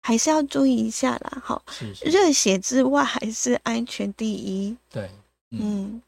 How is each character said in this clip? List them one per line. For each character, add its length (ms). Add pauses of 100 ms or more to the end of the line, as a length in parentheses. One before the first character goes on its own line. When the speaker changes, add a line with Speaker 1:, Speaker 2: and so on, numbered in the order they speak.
Speaker 1:
还 160
是 120
要 140
注 220
意 100
一 160
下 240
啦， 280
吼。 180 (100)
Speaker 2:
是， 240
是。 100
Speaker 1:
热 260
血 280
之 240
外， 200
还 280
是 220 (100)
安 220
全 280
第 200
一。 420 (160)
Speaker 2:
对， 180 (420)
嗯。 100
Speaker 1:
嗯。 460